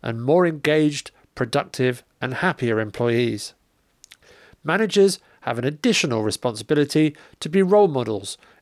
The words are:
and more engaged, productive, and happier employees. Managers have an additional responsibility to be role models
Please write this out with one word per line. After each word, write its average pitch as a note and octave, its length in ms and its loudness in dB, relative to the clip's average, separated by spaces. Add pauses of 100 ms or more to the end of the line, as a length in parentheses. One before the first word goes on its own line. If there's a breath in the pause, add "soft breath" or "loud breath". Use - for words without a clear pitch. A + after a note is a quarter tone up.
and A#2 220 -6
more E3+ 240 4
engaged, D3+ 640 0 (240 soft breath)
productive, B2+ 680 -2 (180)
and B2+ 140 -6
happier B2 440 -2
employees. A#2 760 -2 (1080 soft breath)
Managers G3 560 2 (260 soft breath)
have A#2+ 120 -4
an A#2 80 -4
additional D3 560 0
responsibility C#3+ 920 0 (240 loud breath)
to D#3+ 100 -8
be G3 140 2
role G3+ 240 6
models A2+ 500 -4 (240 soft breath)